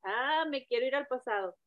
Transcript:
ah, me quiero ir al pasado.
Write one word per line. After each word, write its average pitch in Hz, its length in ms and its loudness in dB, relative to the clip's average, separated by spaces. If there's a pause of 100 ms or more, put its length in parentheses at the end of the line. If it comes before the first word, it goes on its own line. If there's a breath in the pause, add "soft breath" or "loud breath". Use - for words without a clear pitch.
ah, 262 460 2
me 277 160 -4
quiero 240 200 0
ir 262 100 0
al 285 120 0
pasado. 208 480 -2 (120)